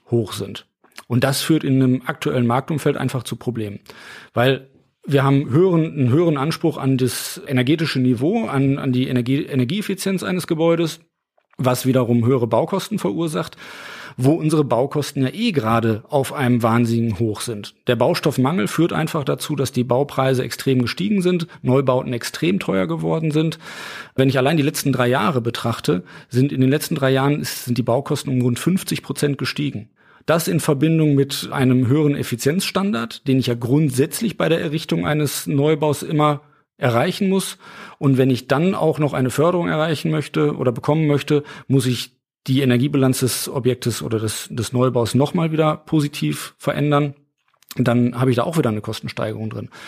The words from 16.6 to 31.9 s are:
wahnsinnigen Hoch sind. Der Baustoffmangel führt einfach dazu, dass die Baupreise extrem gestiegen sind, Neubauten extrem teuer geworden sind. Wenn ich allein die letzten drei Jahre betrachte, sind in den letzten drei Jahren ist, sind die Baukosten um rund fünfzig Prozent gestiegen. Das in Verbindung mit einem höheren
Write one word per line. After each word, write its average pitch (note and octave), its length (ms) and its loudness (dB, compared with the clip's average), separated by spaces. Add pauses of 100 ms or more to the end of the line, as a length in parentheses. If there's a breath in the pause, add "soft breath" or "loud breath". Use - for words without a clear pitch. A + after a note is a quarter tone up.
wahnsinnigen A#2 580 2
Hoch A2 220 -2
sind. G#2 340 -10 (120)
Der B2 80 2
Baustoffmangel D3 720 2
führt F3 260 0
einfach D#3 300 -2
dazu, C#3+ 320 -4
dass C3+ 160 -2
die B2+ 120 -2
Baupreise C3 600 0
extrem B2+ 380 0
gestiegen F#3+ 400 -2
sind, F3 260 0 (140 loud breath)
Neubauten C3 520 2
extrem E3+ 460 -2
teuer F#3+ 260 -2
geworden D#3+ 460 -2
sind. D#3 280 0 (560 loud breath)
Wenn C3+ 140 4
ich C3 80 0
allein C#3 200 2
die C#3+ 60 2
letzten D3 280 -2
drei B2 160 0
Jahre C#3 340 0
betrachte, A#2+ 640 -2 (240 loud breath)
sind C3+ 240 2
in C3+ 100 0
den C3 80 4
letzten D3+ 260 -2
drei C3+ 160 2
Jahren C#3 280 2
ist, - 260 -8
sind B2 120 -2
die B2+ 60 0
Baukosten C3 480 -2
um B2+ 100 0
rund A#2+ 180 0
fünfzig E3 440 -2
Prozent C#3+ 340 -2
gestiegen. B2+ 520 -6 (360 soft breath)
Das E3 220 2
in F3 120 0
Verbindung D#3 560 2
mit C#3 360 0
einem B2+ 360 4
höheren D3 280 4